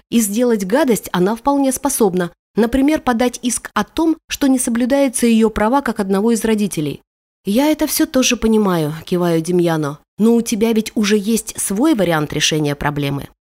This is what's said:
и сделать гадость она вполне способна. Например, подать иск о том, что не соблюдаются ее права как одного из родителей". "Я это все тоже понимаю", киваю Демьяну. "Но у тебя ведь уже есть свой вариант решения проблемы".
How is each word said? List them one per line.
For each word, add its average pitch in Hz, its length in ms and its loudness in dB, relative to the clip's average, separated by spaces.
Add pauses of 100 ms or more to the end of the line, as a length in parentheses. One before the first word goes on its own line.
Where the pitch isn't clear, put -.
и 233 100 2
сделать 220 460 0
гадость 240 460 0
она 190 240 0
вполне 277 360 0
способна. 185 600 0 (240)
Например, 269 440 2
подать 247 440 -2
иск - 320 -4
о 208 80 0
том, 320 340 -2 (100)
что - 200 -2
не 262 100 4
соблюдаются 254 720 0
ее 220 240 4
права 220 300 0
как - 180 -4
одного 196 320 2
из 220 120 0
родителей". 202 580 -2 (440)
"Я 233 220 0
это 311 180 0
все 311 220 -2
тоже 254 280 0
понимаю", 190 580 0 (120)
киваю 175 360 0
Демьяну. 160 580 0 (180)
"Но 226 160 4
у 233 80 2
тебя 226 320 0
ведь 220 220 -2
уже 214 200 0
есть 214 440 -2
свой 254 340 0
вариант 170 400 0
решения 151 420 -2
проблемы". 143 540 -4 (120)